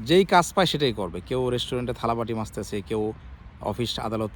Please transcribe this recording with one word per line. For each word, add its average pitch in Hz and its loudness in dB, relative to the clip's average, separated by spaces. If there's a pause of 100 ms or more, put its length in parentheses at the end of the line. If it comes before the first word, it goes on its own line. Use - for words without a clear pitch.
যেই 175 6
কাজ 175 6
পায় 190 4
সেটাই 143 0
করবে। 92 -6
কেউ 127 0
রেস্টুরেন্টে 123 -2
থালাবাটি 117 -2
মাজতেছে, 107 -6
কেউ 107 -2 (480)
অফিস 107 -4
আদালত 110 -2